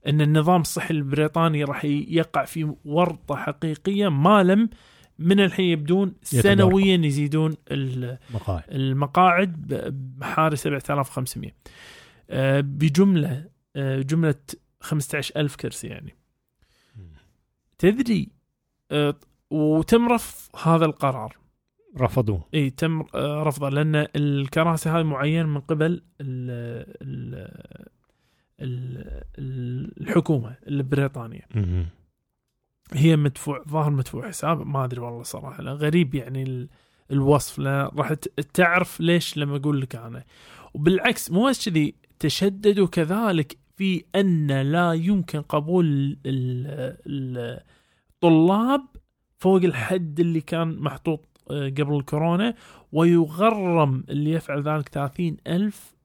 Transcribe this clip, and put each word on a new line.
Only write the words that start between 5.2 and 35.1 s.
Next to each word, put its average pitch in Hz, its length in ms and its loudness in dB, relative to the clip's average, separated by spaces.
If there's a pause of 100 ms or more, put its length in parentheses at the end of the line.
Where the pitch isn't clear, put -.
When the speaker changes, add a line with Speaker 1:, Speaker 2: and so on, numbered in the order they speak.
Speaker 1:
الحين 190 260 2
يبدون 170 420 2
Speaker 2:
يتداركوا. 139 480 2
Speaker 1:
سنويًا 190 500 6
يزيدون 147 500 0 (160)
ال-، 127 460 -6 (160)
Speaker 2:
مقاعد. 92 360 -4
Speaker 1:
المقاعد 147 840 2 (140)
ب-، 131 520 -8
بحاري 156 360 0
سبعة 139 340 -4
آلاف 143 200 -2
وخمسمية. - 460 -8 (760)
آه، 135 320 2
بجملة، 147 880 2 (260)
آه، 135 260 -2
جملة 151 340 0 (460)
خمستاش 147 500 -6
ألف 147 240 -2
كرسي - 320 -10
يعني. - 280 -14 (800)
Speaker 2:
مم. 90 180 -20 (640)
Speaker 1:
تدري، 214 520 2 (640)
آه، 147 240 0 (340)
وتم 156 580 4
رفض - 560 -4
هذا 165 220 4
القرار. 131 520 -4 (600)
Speaker 2:
رفضوه. 110 560 0
Speaker 1:
إي، 143 160 2
تم، 160 340 -2 (120)
آه، 147 280 -4
رفضه 139 260 -2
لأن 151 460 2
الكراسي 147 720 0
هذه 165 140 2
معينة 156 440 0
من 147 120 -2
قبل 160 420 0 (200)
ال-، 123 800 -8
ال-، - 880 -14 (720)
ال-، 127 640 -10 (140)
ال-، 131 640 -8
الحكومة 139 540 -2 (120)
البريطانية. 139 760 -4 (140)
Speaker 2:
مهم. 90 300 0 (1080)
Speaker 1:
هي 160 220 4
مدفوع، 143 540 -2
ظاهر 147 220 0
مدفوع 135 360 -4
حساب، 156 400 -4
ما 139 180 -2
أدري 123 160 -8
والله 120 220 -10